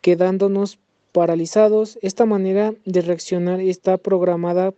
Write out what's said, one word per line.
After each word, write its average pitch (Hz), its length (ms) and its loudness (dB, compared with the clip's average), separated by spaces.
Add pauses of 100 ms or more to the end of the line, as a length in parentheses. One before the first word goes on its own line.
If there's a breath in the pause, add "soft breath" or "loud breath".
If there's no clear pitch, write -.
quedándonos 190 760 0 (320)
paralizados. 208 880 0
Esta 196 240 0
manera 202 480 0 (120)
de 185 160 0
reaccionar 175 580 -2
está 185 380 0
programada 180 800 0